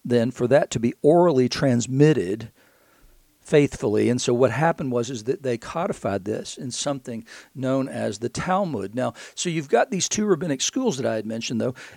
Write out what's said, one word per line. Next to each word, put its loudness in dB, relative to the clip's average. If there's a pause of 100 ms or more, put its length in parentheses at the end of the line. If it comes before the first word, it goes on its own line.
then 2
for -2
that 4
to -2
be 0
orally 6
transmitted 2 (920)
faithfully. 2
And 0
so 0
what 4
happened -2
was -2
is -10
that -4
they -2
codified -6
this -8
in -8
something -8 (280)
known -2
as -6
the -4
Talmud. -4
Now, -4 (200)
so -6
you've -4
got 2
these -4
two -2
rabbinic 0
schools -2
that -4
I 0
had -4
mentioned, -6
though, -2 (220)